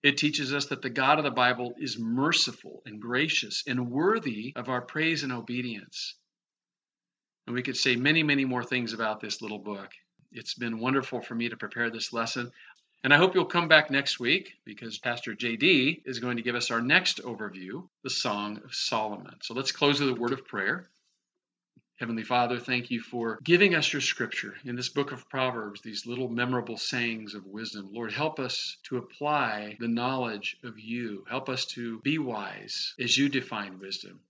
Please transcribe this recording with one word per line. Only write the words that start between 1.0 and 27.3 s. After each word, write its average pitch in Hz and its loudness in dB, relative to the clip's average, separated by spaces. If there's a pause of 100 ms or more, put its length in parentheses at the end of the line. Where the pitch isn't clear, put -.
of 151 0
the 135 2
Bible 123 2
is 127 -6
merciful 127 0
and 107 -12
gracious 123 0
and 123 -2
worthy 135 0
of 120 -6
our 123 0
praise 151 0
and 131 -2
obedience. 117 -6 (1300)
And 120 -4
we 127 -2
could 127 -4
say 127 4
many, 147 4
many 143 4
more 123 0
things 117 -2
about 107 -2
this 107 -6
little 107 -6
book. 98 -8 (420)
It's - -10
been 113 -4
wonderful 127 0
for - -10
me 117 -2
to 110 -8
prepare 113 -2
this 113 -6
lesson. 120 -2 (520)
And 135 8
I 143 12
hope 180 8
you'll 185 6
come 170 2
back 156 10
next 135 0
week 131 0 (120)
because 110 -12
Pastor 120 -4
J 113 -2
D 151 6
is 123 -6
going 120 0
to 113 -4
give 120 0
us 117 0
our 117 2
next 165 4
overview, 104 -10 (160)
the 135 -6
Song 104 -2
of - -16
Solomon. 104 -4
So 117 -8
let's 131 -2
close 143 4
with 143 4
a 123 2
word 120 0
of 135 -4
prayer. 120 -2 (1120)
Heavenly 113 -4
Father, 123 2
thank 123 -2
you 117 -2
for 117 -4
giving 175 6
us 151 2
your 139 -2
scripture - -4 (100)
in 123 -6
this 123 -4
book 139 0
of 131 -12
Proverbs, 120 -2
these 107 -10
little 123 -4
memorable 117 0
sayings 113 -4